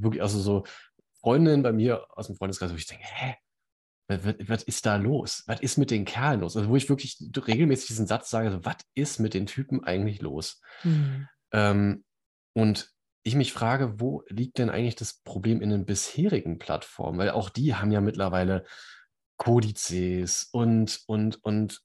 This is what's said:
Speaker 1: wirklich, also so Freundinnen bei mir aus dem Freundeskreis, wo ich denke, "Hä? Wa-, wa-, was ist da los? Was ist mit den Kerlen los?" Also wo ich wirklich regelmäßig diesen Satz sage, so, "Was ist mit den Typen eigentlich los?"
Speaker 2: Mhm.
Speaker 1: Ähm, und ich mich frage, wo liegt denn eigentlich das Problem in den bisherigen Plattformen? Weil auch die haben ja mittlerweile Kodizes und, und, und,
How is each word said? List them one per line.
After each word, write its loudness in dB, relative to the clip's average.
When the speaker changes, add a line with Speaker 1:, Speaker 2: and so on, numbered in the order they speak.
Speaker 1:
wirklich, 0
also 0
so 0
Freundinnen 6
bei 2
mir 0
aus -10
dem -10
Freundeskreis, -4
wo -8
ich -10
denke, -18
"Hä? -8
Wa-, -2
wa-, 0
was -2
ist -4
da 4
los? -2
Was -4
ist 0
mit 4
den 0
Kerlen 0
los?" -4
Also 0
wo 4
ich 2
wirklich -2
regelmäßig 2
diesen -2
Satz -2
sage, 0
so, -6
"Was -6
ist -4
mit 0
den -2
Typen -4
eigentlich -2
los?" -8
Speaker 2:
Mhm. 2
Speaker 1:
Ähm, 2
und 2
ich 0
mich 2
frage, 0
wo -4
liegt -6
denn 2
eigentlich -2
das -10
Problem 0
in -2
den 0
bisherigen -2
Plattformen? -6
Weil 2
auch -2
die 0
haben 0
ja 4
mittlerweile 0
Kodizes 0
und, 2
und, -2
und, -2